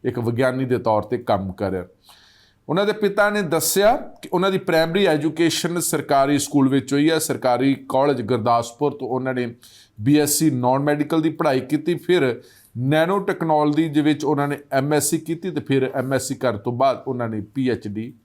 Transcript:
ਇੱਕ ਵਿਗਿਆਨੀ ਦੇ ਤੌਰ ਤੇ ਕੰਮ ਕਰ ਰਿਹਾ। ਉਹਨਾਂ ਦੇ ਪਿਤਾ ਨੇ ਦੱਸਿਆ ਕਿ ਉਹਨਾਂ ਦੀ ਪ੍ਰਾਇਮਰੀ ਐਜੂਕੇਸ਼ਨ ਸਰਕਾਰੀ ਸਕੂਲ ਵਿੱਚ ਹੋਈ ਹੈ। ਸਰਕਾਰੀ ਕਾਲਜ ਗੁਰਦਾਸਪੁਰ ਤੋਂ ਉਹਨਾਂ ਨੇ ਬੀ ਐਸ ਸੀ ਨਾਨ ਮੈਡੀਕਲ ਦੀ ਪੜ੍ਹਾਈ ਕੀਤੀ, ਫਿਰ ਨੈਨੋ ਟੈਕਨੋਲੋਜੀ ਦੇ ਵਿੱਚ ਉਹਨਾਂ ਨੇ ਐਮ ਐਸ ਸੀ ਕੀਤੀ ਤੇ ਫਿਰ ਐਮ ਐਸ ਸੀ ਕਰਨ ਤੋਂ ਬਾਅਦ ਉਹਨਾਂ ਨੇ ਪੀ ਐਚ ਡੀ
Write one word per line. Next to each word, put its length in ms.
ਇੱਕ 160
ਵਿਗਿਆਨੀ 460
ਦੇ 120
ਤੌਰ 260
ਤੇ 140
ਕੰਮ 360
ਕਰ 180
ਰਿਹਾ। 140
ਉਹਨਾਂ 160
ਦੇ 80
ਪਿਤਾ 360
ਨੇ 120
ਦੱਸਿਆ 540
ਕਿ 380
ਉਹਨਾਂ 180
ਦੀ 60
ਪ੍ਰਾਇਮਰੀ 480
ਐਜੂਕੇਸ਼ਨ 720
ਸਰਕਾਰੀ 600
ਸਕੂਲ 300
ਵਿੱਚ 240
ਹੋਈ 160
ਹੈ। 100
ਸਰਕਾਰੀ 680
ਕਾਲਜ 320
ਗੁਰਦਾਸਪੁਰ 720
ਤੋਂ 160
ਉਹਨਾਂ 260
ਨੇ 220
ਬੀ 180
ਐਸ 200
ਸੀ 100
ਨਾਨ 300
ਮੈਡੀਕਲ 420
ਦੀ 80
ਪੜ੍ਹਾਈ 300
ਕੀਤੀ, 360
ਫਿਰ 460
ਨੈਨੋ 420
ਟੈਕਨੋਲੋਜੀ 680
ਦੇ 120
ਵਿੱਚ 240
ਉਹਨਾਂ 220
ਨੇ 100
ਐਮ 220
ਐਸ 160
ਸੀ 80
ਕੀਤੀ 340
ਤੇ 100
ਫਿਰ 340
ਐਮ 180
ਐਸ 140
ਸੀ 80
ਕਰਨ 220
ਤੋਂ 160
ਬਾਅਦ 340
ਉਹਨਾਂ 220
ਨੇ 120
ਪੀ 280
ਐਚ 180
ਡੀ 260